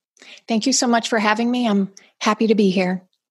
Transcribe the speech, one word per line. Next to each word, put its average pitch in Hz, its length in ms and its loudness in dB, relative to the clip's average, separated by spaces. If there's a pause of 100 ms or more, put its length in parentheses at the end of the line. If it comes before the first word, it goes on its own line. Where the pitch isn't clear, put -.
(480)
Thank 226 200 -2
you 262 60 0
so 262 140 -2
much 233 200 0
for 233 100 -2
having 214 320 0
me. 247 160 -2
I'm 202 240 0 (300)
happy 220 280 0
to 220 60 2
be 202 160 4
here. 185 320 -2 (280)